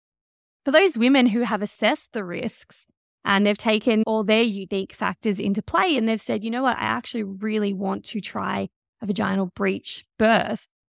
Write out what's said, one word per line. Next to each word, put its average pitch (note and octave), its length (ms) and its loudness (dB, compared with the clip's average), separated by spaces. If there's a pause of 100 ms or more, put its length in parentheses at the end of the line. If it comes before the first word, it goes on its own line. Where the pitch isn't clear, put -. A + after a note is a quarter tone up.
(640)
for C#4 60 -2
those D#4+ 260 6
women B3 300 6
who A#3 160 2
have G#3 180 -2
assessed - 500 -2
the G#3 140 -6
risks - 640 -10 (360)
and G3 220 4
they've G#3 120 2
taken A3 480 2
all A3 200 -2
their A3 180 4
unique G3 480 -4
factors F#3+ 480 -2
into G3+ 220 -2
play F4+ 340 0
and A3+ 140 0
they've A3 100 0
said, G#3+ 240 -4
"You A3+ 80 -6
know B3 120 -4
what, C4 120 0
I - 80 -6
actually A3 400 -4
really G3+ 500 -2
want G3 340 -4
to G#3+ 120 -8
try G3 480 -6 (340)
a A3+ 40 -10
vaginal F#3+ 500 -2
breech - 480 -4 (160)
birth," G#3+ 480 2 (260)